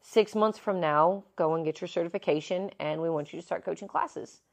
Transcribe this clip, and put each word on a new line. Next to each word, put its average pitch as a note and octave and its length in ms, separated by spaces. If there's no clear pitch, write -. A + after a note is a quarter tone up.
six G#3+ 360
months G#3+ 240
from F#3+ 180
now, E3 460
go D#3+ 200
and E3 100
get D#3 160
your F3 80
certification, F3 880
and D#3 240
we E3 80
want D3 220
you E3 80
to F3 40
start - 200
coaching F#3 240
classes. - 540